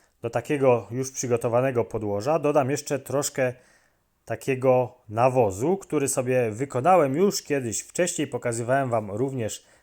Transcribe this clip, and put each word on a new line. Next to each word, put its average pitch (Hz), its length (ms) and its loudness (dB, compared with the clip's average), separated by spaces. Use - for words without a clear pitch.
Do 117 80 -6
takiego 127 600 2
już 127 200 -6
przygotowanego 120 720 0
podłoża 107 540 -2
dodam 147 320 2
jeszcze 143 280 -4
troszkę 131 560 -2
takiego 127 720 0
nawozu, 120 680 2
który 147 320 -2
sobie 127 420 0
wykonałem 135 640 2
już 196 260 0
kiedyś 127 380 -4
wcześniej, 170 460 -2
pokazywałem 120 640 -2
wam 110 200 -2
również 117 540 -4